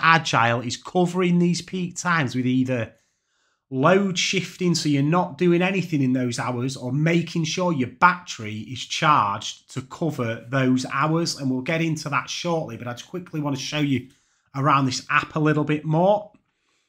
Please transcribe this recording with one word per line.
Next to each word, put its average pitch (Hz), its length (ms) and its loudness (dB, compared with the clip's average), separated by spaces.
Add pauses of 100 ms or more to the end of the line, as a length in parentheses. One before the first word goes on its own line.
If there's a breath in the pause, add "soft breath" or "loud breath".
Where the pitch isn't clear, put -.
Agile, 123 560 4
is 117 160 -6
covering 175 640 0
these 175 220 2
peak 180 340 -6
times 151 400 0
with 127 100 0
either 127 480 0 (760)
load 180 500 2
shifting, - 560 0
so 156 140 -2
you're 139 140 2
not 151 340 0
doing 175 240 4
anything 180 400 0
in 131 100 2
those 123 260 -2
hours, 127 380 -4
or - 160 -8
making 165 540 0
sure 180 260 -2
your 127 160 -2
battery 120 720 2 (120)
is 123 160 -10
charged 110 840 0
to 131 120 -10
cover 123 680 -6
those 131 420 2
hours. 156 480 0
And 135 100 -4
we'll 127 120 -2
get 160 200 -2
into 156 280 -2
that 131 200 -4
shortly, 160 460 -4
but 117 140 -10
I - 20 -6
just - 180 -14
quickly 175 300 -10
want 147 160 -2
to 131 60 -6
show 151 180 -4
you 139 300 0 (440 soft breath)
around 139 320 4
this 127 240 -4
app 147 240 -2
a 160 60 -2
little 151 240 2
bit 151 220 -2
more. 180 440 2 (600)